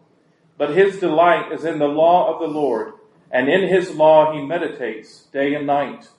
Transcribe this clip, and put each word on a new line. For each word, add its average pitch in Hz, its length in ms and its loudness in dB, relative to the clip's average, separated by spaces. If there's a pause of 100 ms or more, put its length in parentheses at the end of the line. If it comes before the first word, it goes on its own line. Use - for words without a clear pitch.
(560)
But 147 140 -2
his 185 300 2
delight 165 520 2
is 139 120 -8
in 156 160 -4
the 147 80 2
law 160 440 2
of 160 80 -6
the 165 60 -4
Lord, 135 460 -4 (380)
and 127 180 -2
in 185 200 2
his 175 260 -2
law 156 380 4
he 151 80 -8
meditates 139 840 -8
day 139 280 -4
and 143 140 -6
night. 139 420 -4 (100)